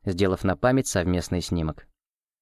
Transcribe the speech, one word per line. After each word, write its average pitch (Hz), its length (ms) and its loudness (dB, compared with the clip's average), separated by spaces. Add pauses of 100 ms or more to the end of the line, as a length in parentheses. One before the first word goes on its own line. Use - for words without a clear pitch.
сделав 92 400 0
на 92 100 2
память 127 320 2
совместный 90 540 -2
снимок. 80 460 -4 (540)